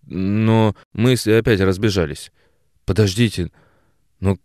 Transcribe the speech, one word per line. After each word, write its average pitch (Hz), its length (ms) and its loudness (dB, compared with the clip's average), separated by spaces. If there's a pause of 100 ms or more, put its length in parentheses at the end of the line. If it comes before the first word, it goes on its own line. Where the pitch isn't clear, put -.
но 107 680 0 (160)
мысли 117 420 0
опять 110 280 2
разбежались. 95 720 -2 (520)
Подождите, 98 680 0 (680)
ну 98 260 -2